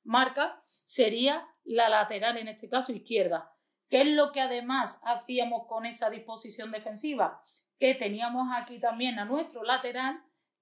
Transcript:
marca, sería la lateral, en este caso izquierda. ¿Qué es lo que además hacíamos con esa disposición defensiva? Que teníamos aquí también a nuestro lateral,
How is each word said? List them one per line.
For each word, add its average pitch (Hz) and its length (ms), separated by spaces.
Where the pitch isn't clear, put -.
marca, 262 580
sería 254 640
la 226 240
lateral, 214 480
en 220 120
este 214 200
caso 254 240
izquierda. 180 640
¿Qué 262 140
es 294 60
lo 294 240
que 269 100
además 247 600
hacíamos 240 640
con 226 200
esa 226 240
disposición 226 600
defensiva? 214 680
Que 262 160
teníamos 240 600
aquí 240 260
también 233 380
a 214 60
nuestro 285 380
lateral, 247 580